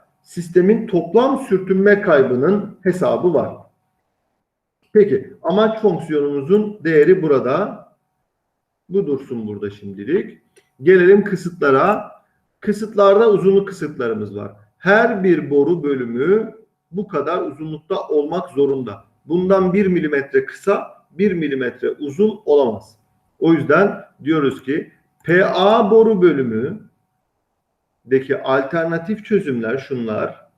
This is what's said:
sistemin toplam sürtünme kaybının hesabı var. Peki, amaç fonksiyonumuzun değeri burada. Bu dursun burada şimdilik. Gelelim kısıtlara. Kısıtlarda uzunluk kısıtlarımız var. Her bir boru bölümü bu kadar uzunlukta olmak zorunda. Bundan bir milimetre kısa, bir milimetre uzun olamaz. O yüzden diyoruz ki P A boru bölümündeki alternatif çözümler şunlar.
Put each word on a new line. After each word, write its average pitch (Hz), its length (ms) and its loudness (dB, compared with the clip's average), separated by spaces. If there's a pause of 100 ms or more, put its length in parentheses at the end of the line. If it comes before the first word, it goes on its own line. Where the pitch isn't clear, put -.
(220)
sistemin 185 640 0
toplam 226 520 0
sürtünme 196 640 2
kaybının 147 800 2
hesabı 151 520 0
var. 110 220 -4 (1400)
Peki, - 500 2
amaç 214 380 0
fonksiyonumuzun 156 1040 -2
değeri 160 380 4
burada. 143 680 -2 (1000)
Bu 190 180 -2
dursun 127 400 -6
burada 101 240 -8
şimdilik. 101 720 -8 (400)
Gelelim 185 420 6
kısıtlara. 170 920 -2 (460)
Kısıtlarda 208 680 2
uzunluk 190 380 2
kısıtlarımız 113 680 -8
var. 104 160 -12 (260)
Her 214 460 0
bir 147 260 2
boru 147 320 2
bölümü 143 720 -2 (360)
bu 202 180 -10
kadar 156 340 -4
uzunlukta 156 640 -10
olmak 156 420 -4
zorunda. 131 540 -2 (220)
Bundan 185 460 0
bir 196 140 2
milimetre 147 600 0
kısa, - 400 -4 (240)
bir 190 220 0
milimetre 135 580 -4
uzun 160 540 -4
olamaz. 135 520 0 (420)
O 160 140 2
yüzden 160 480 2 (240)
diyoruz 143 380 -2
ki 156 300 -6 (320)
P 175 220 2
A 202 440 2
boru 220 320 4
bölümündeki 135 600 0 (1600)
alternatif 165 840 -4
çözümler 135 540 -2
şunlar. 117 800 -8